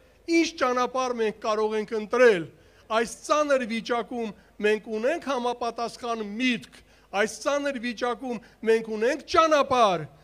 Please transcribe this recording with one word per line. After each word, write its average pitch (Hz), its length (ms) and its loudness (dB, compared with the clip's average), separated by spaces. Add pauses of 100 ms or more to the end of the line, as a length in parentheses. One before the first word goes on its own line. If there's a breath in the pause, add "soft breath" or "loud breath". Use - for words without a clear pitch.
(280 soft breath)
ինչ 330 260 4
ճանապարհ 247 680 0
մենք 214 180 -2
կարող 214 380 -2
ենք 214 180 -6
ընտրել, 214 540 4 (420 soft breath)
այս 233 280 0
ծանր 285 500 2
վիճակում 226 680 -6 (200 soft breath)
մենք 208 340 0
ունենք 240 400 -2
համապատասխան 240 1000 -4
միտք, 220 560 -4 (300 soft breath)
այս 214 260 -2
ծանր 285 460 -2
վիճակում 240 580 -6 (200 soft breath)
մենք 220 340 2
ունենք 254 320 0
ճանապարհ, 269 800 4 (160 soft breath)